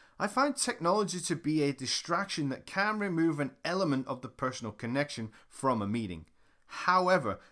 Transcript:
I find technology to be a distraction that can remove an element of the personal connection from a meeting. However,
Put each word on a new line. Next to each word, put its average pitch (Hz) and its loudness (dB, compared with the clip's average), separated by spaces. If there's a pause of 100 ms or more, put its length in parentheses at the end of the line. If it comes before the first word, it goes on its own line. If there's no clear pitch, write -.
(180)
I - -2
find 277 2
technology 185 0
to 156 -2
be 151 0
a 143 2
distraction 170 -2
that - -8
can 214 0
remove 165 2
an 135 -2 (120)
element 160 0
of 127 -4
the 127 -10
personal 120 -6
connection 120 -4 (180)
from 127 0
a 101 -2
meeting. 98 -4 (400)
However, 180 4 (140)